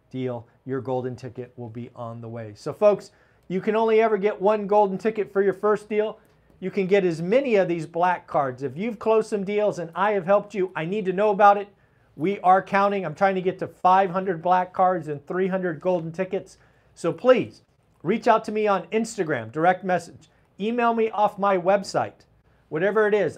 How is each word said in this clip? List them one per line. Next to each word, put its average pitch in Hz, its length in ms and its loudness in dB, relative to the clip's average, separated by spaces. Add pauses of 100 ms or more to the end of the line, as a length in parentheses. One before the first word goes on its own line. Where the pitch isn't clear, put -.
(120)
deal. 127 360 -6 (180)
Your 127 160 -4
golden 127 340 -6
ticket 123 420 -14
will 120 120 -12
be 120 260 -14
on 117 260 -12
the 113 80 -14
way. 113 260 -12
So, - 160 -10
folks, 202 400 2 (360)
you 180 120 -4
can 214 160 0
only 220 260 4
ever 220 160 2
get 202 220 -2
one 208 260 2
golden 196 320 2
ticket 220 360 -4
for 196 80 2
your 196 120 2
first 208 360 -2
deal. 214 300 -2 (420)
You 185 100 -8
can 190 160 -2
get 196 160 4
as 165 180 0
many 233 340 2
of 185 120 4
these 170 180 -4
black 175 420 -2
cards. 135 360 -2
If 131 140 -8
you've 214 200 -6
closed 220 320 2
some 208 140 -4
deals 208 340 -2
and 165 160 -10
I 196 180 0
have 196 140 -2
helped 202 300 2
you, 185 180 -2
I 160 120 -6
need 202 200 -4
to 185 80 -2
know 208 180 2
about 202 260 6
it. 202 100 -8 (480)
We 190 240 -2
are 185 220 6
counting. 196 440 0
I'm 156 80 -8
trying 196 220 2
to 185 60 -4
get 175 180 -2
to 156 80 -6
five 185 420 2
hundred 180 320 -4
black 180 300 2
cards 185 380 0
and 143 180 -10
three 185 220 -2
hundred 180 320 -4
golden 165 320 -2
tickets. 190 440 -6 (360)
So 170 180 -4
please, 175 500 0 (420)
reach 220 220 -2
out 220 200 4
to 214 80 -8
me 214 140 0
on 190 200 0
Instagram, 156 640 -4
direct 180 320 2
message. 180 460 -4 (280)
Email 233 360 0
me 226 160 0
off 208 280 0
my 196 200 2
website. 180 640 -2 (460)
Whatever 196 360 0
it 208 80 0
is, 185 240 0